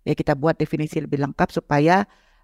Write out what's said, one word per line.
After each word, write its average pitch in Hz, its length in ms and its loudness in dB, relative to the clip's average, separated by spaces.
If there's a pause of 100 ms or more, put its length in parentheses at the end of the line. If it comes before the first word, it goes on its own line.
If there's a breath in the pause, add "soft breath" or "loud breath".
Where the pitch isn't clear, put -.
Ya, 147 160 -2
kita 156 160 0
buat 147 240 0
definisi 151 400 -4
lebih 147 240 -4
lengkap 143 320 -2
supaya, 165 560 2 (340 soft breath)